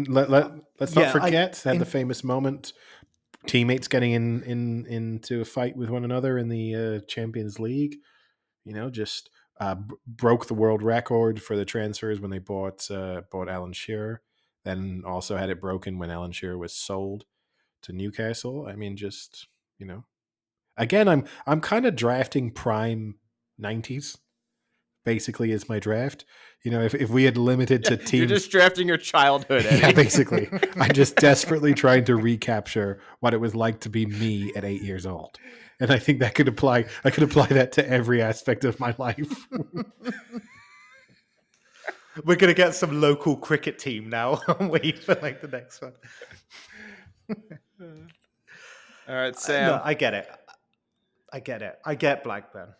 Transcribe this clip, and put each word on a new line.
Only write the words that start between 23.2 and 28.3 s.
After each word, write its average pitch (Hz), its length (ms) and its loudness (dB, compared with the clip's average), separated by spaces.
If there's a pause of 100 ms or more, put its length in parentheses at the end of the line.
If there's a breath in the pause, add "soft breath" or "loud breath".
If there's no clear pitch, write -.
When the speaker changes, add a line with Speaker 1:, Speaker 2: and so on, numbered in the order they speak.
Speaker 1:
nineties, 113 600 -8 (840)
basically, 113 480 -2
is 107 180 -4
my 110 100 -2
draft. 113 460 -4 (380 soft breath)
You 117 80 -4
know, 117 100 0
if, 113 140 0
if 135 160 -2
we 131 140 6
had 123 120 4
limited 127 480 4
to 123 80 4
Speaker 3:
Yeah, 113 60 0
you're - 80 -12
Speaker 1:
teams 123 240 4